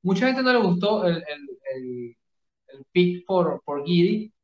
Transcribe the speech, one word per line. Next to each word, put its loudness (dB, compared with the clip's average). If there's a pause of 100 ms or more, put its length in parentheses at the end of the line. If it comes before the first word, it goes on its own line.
mucha 0
gente 0
no 2
le 4
gustó 2
el, -2
el, -14 (260)
el, -10 (500)
el -20
pick 2
por, 0
por -6
Giddey. 2 (140)